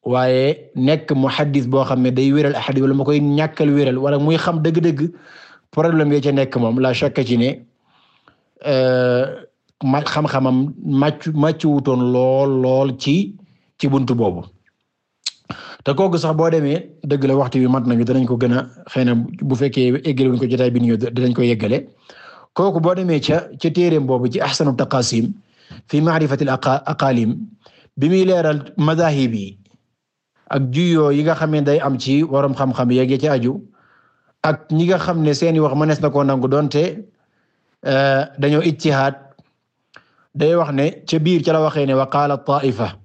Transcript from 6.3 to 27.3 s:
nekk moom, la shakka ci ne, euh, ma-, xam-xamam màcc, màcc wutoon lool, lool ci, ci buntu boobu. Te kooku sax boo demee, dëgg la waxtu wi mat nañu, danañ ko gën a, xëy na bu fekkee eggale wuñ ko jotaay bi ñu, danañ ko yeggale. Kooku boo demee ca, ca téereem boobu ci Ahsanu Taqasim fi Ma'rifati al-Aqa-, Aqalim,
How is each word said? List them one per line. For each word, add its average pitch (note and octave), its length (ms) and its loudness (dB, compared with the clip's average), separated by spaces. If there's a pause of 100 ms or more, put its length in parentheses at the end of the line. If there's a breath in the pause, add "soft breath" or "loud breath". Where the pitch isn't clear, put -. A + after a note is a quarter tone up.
nekk C3+ 240 0
moom, A#2+ 220 0
la C3 140 2
shakka C3 320 -2
ci A#2+ 140 0
ne, C3 260 -2 (1000 soft breath)
euh, B2+ 600 2 (560)
ma-, C#3+ 220 0
xam-xamam C3+ 680 0 (120)
màcc, D3 500 0
màcc D#3 300 0
wutoon C3 480 0
lool, C3 380 2 (120)
lool C3 360 0
ci, E3 380 -2 (420 soft breath)
ci C#3+ 100 -2
buntu C3 260 0
boobu. F#2+ 280 -2 (1400 loud breath)
Te C3+ 100 0
kooku F3 240 2
sax D#3 180 -2
boo E3 140 2
demee, D#3+ 400 -2 (140)
dëgg C#3 200 -2
la C3+ 120 2
waxtu C3+ 220 0
wi B2+ 100 2
mat B2+ 180 0
nañu, A#2 180 2
danañ B2+ 220 0
ko A#2+ 100 -2
gën A#2+ 160 0
a, C3 160 -2 (220)
xëy C3 140 -2
na B2 100 2
bu A#2 400 -2
fekkee B2+ 500 0
eggale C3 260 0
wuñ B2 80 0
ko B2+ 120 0
jotaay B2 200 0
bi A#2+ 100 0
ñu, A#2 160 2
danañ A#2+ 380 -2
ko B2+ 80 0
yeggale. A#2 460 0 (680 loud breath)
Kooku G3 260 0
boo F3 140 2
demee F3 260 0
ca, D#3 280 -2 (120)
ca E3 100 0
téereem D#3+ 360 2
boobu B2 240 0
ci - 100 -6
Ahsanu C#3 360 -2
Taqasim B2 560 -2 (560 loud breath)
fi D3 120 0
Ma'rifati D#3 440 0
al-Aqa-, C3 420 0
Aqalim, A#2+ 520 0 (580 soft breath)